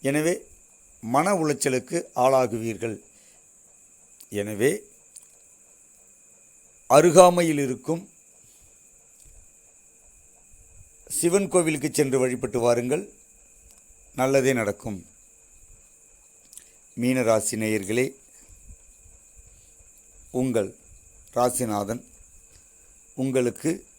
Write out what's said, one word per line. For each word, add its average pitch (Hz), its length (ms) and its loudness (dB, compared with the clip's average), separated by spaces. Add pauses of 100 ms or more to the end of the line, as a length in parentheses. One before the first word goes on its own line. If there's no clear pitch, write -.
எனவே, 151 400 -2 (600)
மன 143 320 0
உளைச்சலுக்கு 151 680 -2 (120)
ஆளாகுவீர்கள். 117 840 0 (1300)
எனவே, 107 540 -4 (2000)
அருகாமையில் 170 720 6
இருக்கும் 151 500 -6 (3000)
சிவன் 185 400 0
கோவிலுக்கு 156 460 0
சென்று 135 260 0
வழிபட்டு 123 400 -2
வாருங்கள், 123 500 0 (1040)
நல்லதே 135 380 2
நடக்கும். 104 520 -6 (2000)
மீனராசி 120 540 0
நேயர்களே, 110 600 -2 (2250)
உங்கள் 123 440 -2 (580)
ராசிநாதன் 117 720 -2 (1080)
உங்களுக்கு 127 720 -2 (140)